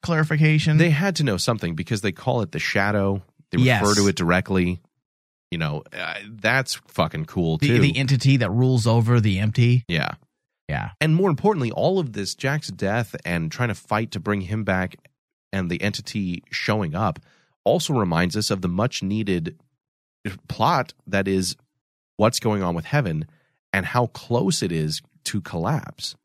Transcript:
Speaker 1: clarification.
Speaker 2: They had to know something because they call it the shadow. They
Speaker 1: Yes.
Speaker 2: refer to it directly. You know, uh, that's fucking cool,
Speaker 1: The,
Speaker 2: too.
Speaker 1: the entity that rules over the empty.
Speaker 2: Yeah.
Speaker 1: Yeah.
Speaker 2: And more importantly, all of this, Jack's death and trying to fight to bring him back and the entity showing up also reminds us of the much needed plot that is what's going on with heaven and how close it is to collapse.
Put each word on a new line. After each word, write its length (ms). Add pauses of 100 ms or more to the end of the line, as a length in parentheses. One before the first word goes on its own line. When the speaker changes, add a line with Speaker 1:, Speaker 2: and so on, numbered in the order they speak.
Speaker 1:
clarification. 760
Speaker 2:
They 120
had 260
to 80
know 120
something 380
because 260
they 120
call 300
it 100
the 60
shadow. 640 (300)
They 100
Speaker 1:
Yes. 200
Speaker 2:
refer 200
to 60
it 80
directly. 640 (720)
You 80
know, 240 (140)
uh, 180 (140)
that's 460 (140)
fucking 360
cool, 340
Speaker 1:
The, 100
Speaker 2:
too. 120
Speaker 1:
the 160
entity 420
that 120
rules 360
over 340
the 180
empty. 500
Speaker 2:
Yeah. 260 (540)
Speaker 1:
Yeah. 220 (100)
Speaker 2:
And 140
more 160
importantly, 420
all 260
of 140
this, 220
Jack's 340
death 560
and 260
trying 200
to 40
fight 360
to 100
bring 220
him 220
back 320 (560)
and 180
the 100
entity 720
showing 440
up 240 (460)
also 300
reminds 420
us 140
of 100
the 80
much 340
needed 560 (920)
plot 440 (140)
that 200
is 300 (640)
what's 220
going 220
on 120
with 100
heaven 420 (460)
and 140
how 220
close 540
it 100
is 280 (240)
to 160
collapse. 760 (100)